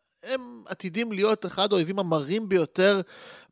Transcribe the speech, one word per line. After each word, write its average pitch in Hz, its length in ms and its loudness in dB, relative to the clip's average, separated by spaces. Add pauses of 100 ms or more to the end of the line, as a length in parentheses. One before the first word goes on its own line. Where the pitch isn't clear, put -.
(220)
הם 240 440 -10
עתידים 208 460 -6
להיות 208 340 0
אחד 202 260 0
האויבים 190 260 0
המרים 175 500 -2
ביותר 190 520 4 (520)